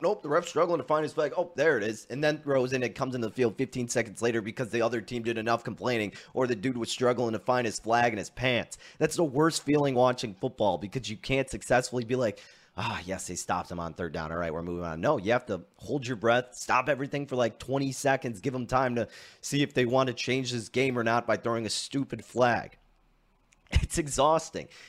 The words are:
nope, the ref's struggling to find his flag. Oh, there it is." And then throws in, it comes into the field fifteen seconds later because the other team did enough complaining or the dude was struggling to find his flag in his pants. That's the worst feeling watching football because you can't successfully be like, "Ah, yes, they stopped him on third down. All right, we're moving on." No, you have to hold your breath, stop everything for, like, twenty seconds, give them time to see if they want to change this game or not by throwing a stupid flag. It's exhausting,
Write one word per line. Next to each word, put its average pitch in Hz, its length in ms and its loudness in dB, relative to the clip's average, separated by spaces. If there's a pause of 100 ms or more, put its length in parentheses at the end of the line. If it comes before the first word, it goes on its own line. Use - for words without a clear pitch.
nope, 202 200 0
the 151 60 -8
ref's 170 220 0
struggling 170 300 2
to - 60 -8
find 156 160 2
his 151 120 -4
flag. 147 200 0
Oh, 170 220 -2
there 143 220 4
it 101 40 0
is." 107 280 -4
And 135 120 -4
then 151 200 0
throws 131 320 2
in, 127 80 0
it 113 120 -2
comes 131 200 -4
into 113 140 -2
the 98 60 -10
field 120 220 2
fifteen 123 320 -2
seconds 110 320 -2
later 117 220 2
because 110 260 -6
the 117 140 0
other 117 180 0
team 117 220 -6
did 117 160 -2
enough 117 260 0
complaining 107 480 -2 (220)
or 131 120 2
the 120 100 0
dude 123 200 -2
was 113 140 -4
struggling 123 420 2
to 107 60 -2
find 123 260 0
his 107 160 -4
flag 117 320 4
in 104 60 -4
his 90 100 -6
pants. 120 480 -2 (220)
That's 156 180 2
the 175 80 2
worst 151 380 2
feeling 143 320 2
watching 123 400 2
football 107 420 0
because 101 320 -8
you 107 80 -8
can't 135 320 0
successfully 123 560 0
be 123 120 -2
like, 117 220 0 (420)
"Ah, 104 240 -4
yes, 90 220 -6
they 92 80 -8
stopped 90 380 -4
him 87 80 -6
on 82 120 -6
third 85 200 -6
down. 80 180 -6
All 82 80 -4
right, 85 160 -2
we're 85 80 -6
moving 87 220 -4
on." 80 160 -6
No, 135 180 2
you 98 140 0
have 123 140 0
to 90 160 -6 (160)
hold 120 280 -6
your 127 80 -4
breath, 117 400 2
stop 123 340 2
everything 143 380 -2
for, - 80 -6
like, 120 240 0
twenty 135 320 -2
seconds, 131 480 0
give 139 140 -4
them 123 160 -6
time 127 260 2
to 117 140 0 (320)
see 143 240 0
if - 100 -4
they 127 100 4
want 131 220 4
to 123 80 -2
change 123 380 -2
this 113 160 -4
game 127 280 0
or 120 60 0
not 113 240 2
by 107 100 2
throwing 113 300 -2
a 101 40 -4
stupid - 540 -6
flag. 117 540 2 (920)
It's - 260 2
exhausting, 147 680 2 (200)